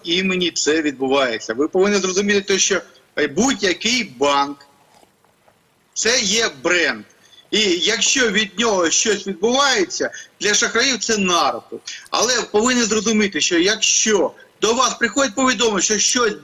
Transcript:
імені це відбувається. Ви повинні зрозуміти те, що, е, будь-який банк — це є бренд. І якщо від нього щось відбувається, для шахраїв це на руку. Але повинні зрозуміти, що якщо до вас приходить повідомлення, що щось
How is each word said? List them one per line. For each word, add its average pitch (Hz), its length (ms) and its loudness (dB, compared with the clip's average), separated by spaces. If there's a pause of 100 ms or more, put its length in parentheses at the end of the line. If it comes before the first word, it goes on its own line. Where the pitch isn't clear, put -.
імені 180 480 -2
це 156 300 0
відбувається. 135 720 -2
Ви 139 140 -2
повинні 196 300 2
зрозуміти 196 440 0
те, 196 180 0
що, 180 220 0 (380)
е, 147 80 0
будь-який 208 760 0
банк — 143 540 0 (1400)
це 240 260 0
є 220 300 0 (140)
бренд. 151 400 0 (480)
І 202 80 2 (100)
якщо 208 600 0
від 202 300 -2
нього 196 300 2
щось 196 380 0
відбувається, 214 840 0 (280)
для 202 140 0
шахраїв 233 460 0
це 220 180 -2
на 175 340 2
руку. - 280 -10 (300)
Але 233 320 0
повинні 240 420 0
зрозуміти, 214 580 0
що 170 180 2
якщо 196 720 2 (300)
до 214 120 2
вас 240 200 0
приходить 247 420 0
повідомлення, 233 460 2
що 208 160 0
щось 226 360 0 (100)